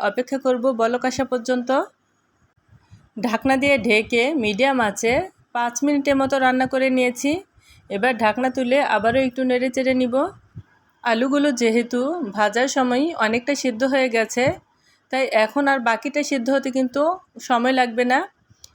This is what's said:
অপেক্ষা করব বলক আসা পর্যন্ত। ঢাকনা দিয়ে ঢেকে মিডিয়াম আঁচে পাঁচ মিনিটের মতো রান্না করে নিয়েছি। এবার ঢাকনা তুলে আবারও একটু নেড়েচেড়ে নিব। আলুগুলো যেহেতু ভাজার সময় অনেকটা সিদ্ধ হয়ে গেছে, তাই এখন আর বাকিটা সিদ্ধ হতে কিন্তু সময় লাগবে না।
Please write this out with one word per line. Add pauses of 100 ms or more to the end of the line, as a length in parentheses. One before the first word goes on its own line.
অপেক্ষা
করব (100)
বলক
আসা
পর্যন্ত। (1500)
ঢাকনা
দিয়ে
ঢেকে (140)
মিডিয়াম
আঁচে (380)
পাঁচ
মিনিটের
মতো
রান্না
করে
নিয়েছি। (580)
এবার
ঢাকনা
তুলে (100)
আবারও
একটু
নেড়েচেড়ে
নিব। (880)
আলুগুলো
যেহেতু (320)
ভাজার
সময় (140)
অনেকটা
সিদ্ধ
হয়ে
গেছে, (680)
তাই (100)
এখন
আর
বাকিটা
সিদ্ধ
হতে
কিন্তু (380)
সময়
লাগবে
না। (560)